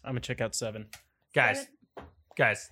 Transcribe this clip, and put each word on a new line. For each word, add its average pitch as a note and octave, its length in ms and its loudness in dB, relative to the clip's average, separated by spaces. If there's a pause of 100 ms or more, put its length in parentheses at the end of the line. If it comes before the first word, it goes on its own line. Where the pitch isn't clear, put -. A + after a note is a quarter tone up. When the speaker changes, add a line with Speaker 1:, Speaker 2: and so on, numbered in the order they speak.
Speaker 1:
I'm C3+ 80 -6
gonna B2 80 -2
check B2+ 200 -6
out A2+ 140 -2
seven. G#2+ 320 -6 (480)
Speaker 2:
Guys. A#2 240 6
Speaker 3:
Seven. C#4 140 -10 (640)
Speaker 2:
Guys, - 380 2